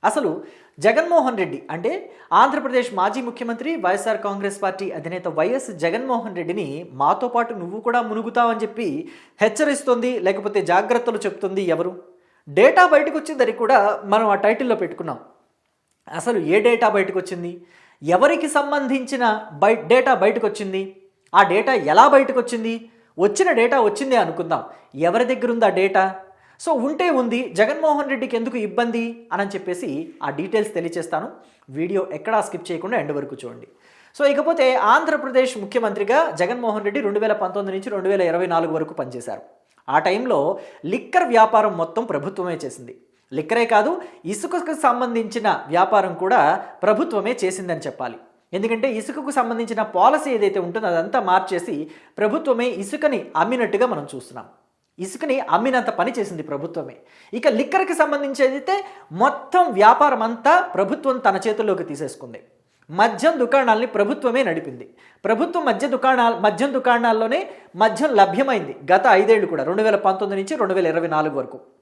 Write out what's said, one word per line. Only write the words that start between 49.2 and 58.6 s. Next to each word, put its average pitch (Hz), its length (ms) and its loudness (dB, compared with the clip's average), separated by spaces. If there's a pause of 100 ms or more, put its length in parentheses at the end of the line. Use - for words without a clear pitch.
సంబంధించిన 233 520 -2
పాలసీ 269 480 2
ఏదైతే 202 300 0
ఉంటుందో 175 260 -4
అదంతా 208 340 0
మార్చేసి 180 720 -2 (280)
ప్రభుత్వమే 247 480 0
ఇసుకని 254 600 -4 (100)
అమ్మినట్టుగా 220 500 0
మనం 156 280 -4
చూస్తున్నాం. 123 300 -14 (540)
ఇసుకని 254 420 -4
అమ్మినంత 240 500 0
పని 214 280 -2
చేసింది 180 240 -6
ప్రభుత్వమే. 143 540 -8 (380)
ఇక 240 140 2
లిక్కర్కి 320 460 0
సంబంధించి 285 520 0
అయితే 320 380 0 (280)